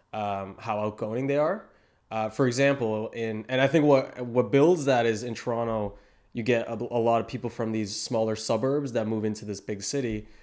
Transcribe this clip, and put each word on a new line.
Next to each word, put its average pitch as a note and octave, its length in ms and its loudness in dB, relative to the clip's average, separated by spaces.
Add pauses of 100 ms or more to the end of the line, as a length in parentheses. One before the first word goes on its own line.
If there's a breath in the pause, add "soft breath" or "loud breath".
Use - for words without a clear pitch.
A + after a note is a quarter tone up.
(120)
um, G2 460 -6
how A2 220 -4
outgoing A2 480 -2
they C#3 100 2
are. E3+ 280 -2 (440 soft breath)
Uh, A2 180 -2
for C3+ 180 2
example, A#2+ 640 0
in, A2+ 380 -6
and C3 120 0
I C3+ 80 6
think D3+ 180 4
what, C3+ 340 4
what A#2+ 300 0
builds D3+ 340 6
that B2 220 4
is A2+ 160 0
in A#2+ 120 -6
Toronto, A2+ 600 -2 (380 soft breath)
you A#2+ 80 -4
get A#2 260 2
a, A#2 60 -6
a A#2 260 -2
lot A2+ 220 4
of G2+ 60 -10
people A#2+ 200 -8
from A2+ 240 -4
these G#2+ 260 -4
smaller A2 380 0
suburbs C3 560 -2
that A2+ 140 0
move A2 180 -2
into G#2+ 220 -4
this G2+ 140 -8
big G2 220 -8
city. A2+ 440 -4 (160 loud breath)